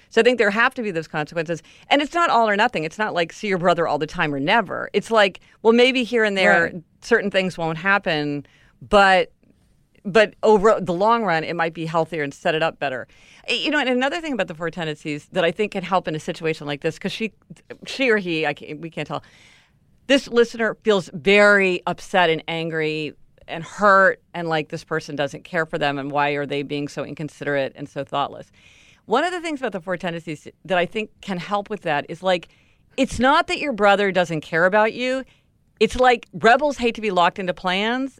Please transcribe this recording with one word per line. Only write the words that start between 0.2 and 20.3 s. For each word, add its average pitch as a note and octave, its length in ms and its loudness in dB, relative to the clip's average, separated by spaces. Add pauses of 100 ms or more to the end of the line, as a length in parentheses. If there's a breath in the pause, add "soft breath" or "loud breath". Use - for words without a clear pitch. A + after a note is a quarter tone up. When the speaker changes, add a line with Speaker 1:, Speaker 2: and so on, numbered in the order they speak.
Speaker 1:
I - 20 2
think A#3+ 140 4
there G#3 140 2
have A#3 240 0
to B3 80 -8
be G#3 80 -4
those D#3+ 160 -6
consequences. D#3+ 560 -6 (260 soft breath)
And C#4+ 120 4
it's D4 120 -8
not E4+ 160 2
all A#3 180 4
or G3+ 80 0
nothing. G3+ 280 0
It's E3 160 -8
not G3+ 160 -4
like E3+ 180 -2
see - 140 -10
your F#3+ 100 0
brother E3+ 300 2
all C3+ 100 0
the C#3+ 80 -2
time D#3 280 -4
or C#3 60 -4
never. D3 520 0
It's - 180 -4
like, G#3 300 2 (240 soft breath)
well, A3+ 80 6
maybe B3 320 4
here A3 220 0
and G3+ 120 -2
there F3 260 4 (100)
Speaker 2:
Right. F3 100 -14 (180)
Speaker 1:
certain G3+ 300 0
things F#3 260 -2
won't D#3+ 200 -4
happen, D#3+ 680 -2 (360 soft breath)
but, F#3+ 500 4 (720)
but G#3 300 2 (100)
over G#3+ 380 4
the F3+ 120 -2
long A3 300 2
run, D#3+ 220 0
it - 100 -6
might E3 180 -2
be D#3+ 120 -8
healthier D#3+ 360 -2
and C#3+ 120 -6
set E3+ 200 -2
it D#3 80 -2
up D#3+ 160 -2
better. B2+ 300 -6 (400 soft breath)
Y-, A#3+ 80 -2
you A#3 160 -4
know, D4 80 0
and B3+ 80 0
another C4 320 0
thing D#4 140 -6
about F#3+ 160 -4
the E3+ 60 -14
four E3 140 -8
tendencies D#3 640 -8
that F3+ 140 0
I E3+ 60 2
think G#3 200 -4
can F#3+ 120 -8
help F3+ 240 0
in D#3+ 80 -6
a D#3 40 -8
situation D#3 480 -6
like D3 140 -6
this, D#3+ 180 -4
'cause - 140 -8
she, A3 180 -6 (540)
she C4 240 -2
or G#3+ 80 4
he, E3+ 280 -4
I D3 80 -2
can't, D3+ 280 -14
we E3 80 -12
can't D#3 180 -10
tell, D3 160 -8 (840 soft breath)
this C4+ 200 2
listener A3+ 560 0